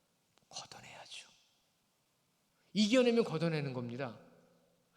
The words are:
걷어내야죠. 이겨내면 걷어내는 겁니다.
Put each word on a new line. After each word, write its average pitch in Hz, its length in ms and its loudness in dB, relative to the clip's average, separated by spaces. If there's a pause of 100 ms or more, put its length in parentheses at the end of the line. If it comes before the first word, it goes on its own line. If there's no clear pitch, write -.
(500)
걷어내야죠. - 800 -18 (1400)
이겨내면 233 500 4
걷어내는 160 480 -2
겁니다. 120 460 -8 (800)